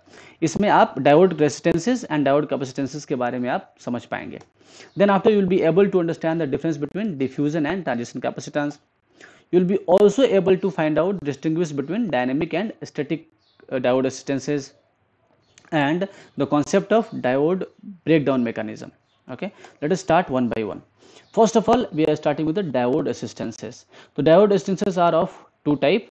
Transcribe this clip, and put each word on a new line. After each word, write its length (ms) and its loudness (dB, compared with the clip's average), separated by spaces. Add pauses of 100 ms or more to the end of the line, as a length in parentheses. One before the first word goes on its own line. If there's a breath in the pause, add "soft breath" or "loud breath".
(420 loud breath)
इसमें 280 0
आप 300 4
डायोड 380 6
resistances 680 0
and 180 -2
डायोड 240 2
capacitances 580 -6
के 100 -4
बारे 240 -4
में 100 -4
आप 300 -8
समझ 260 -8
पाएंगे। 340 -12 (600 loud breath)
Then 180 6
after 140 4
you 100 4
will 120 0
be 180 2
able 200 4
to 100 2
understand 400 -2
the 120 -2
difference 320 -4
between 380 -8
diffusion 480 -2
and 160 -6
transition 380 -6
capacitance। 520 -6 (760 loud breath)
You 60 4
will 120 0
be 80 0 (140)
also 340 4 (140)
able 240 2
to 100 0
find 240 0
out, 320 -2
distinguish 480 -2
between 320 -4
dynamic 480 -2
and 100 -4 (200)
static, 360 -6 (460)
uh, 140 -2
diode 200 2
resistances 640 -6 (1000)
and 340 0 (340 loud breath)
the 140 0
concept 440 0
of 120 -2 (160)
diode 400 0 (420)
breakdown 400 2
mechanism। 420 -10 (380)
Okay, 220 -10 (340 loud breath)
let 80 0
us 140 -2
start 260 2
one 180 0
by 200 -4
one। 120 -12 (560 soft breath)
First 220 4
of 100 0
all, 140 2 (160)
we 60 4
are 160 2
starting 280 -2
with 100 -2
the 60 -4 (100)
diode 320 0
resistances। 760 -10 (320 loud breath)
तो 80 -4
diode 280 8
resistances 460 -2
are 160 2 (100)
of 60 -4 (380)
two 160 2
type, 280 2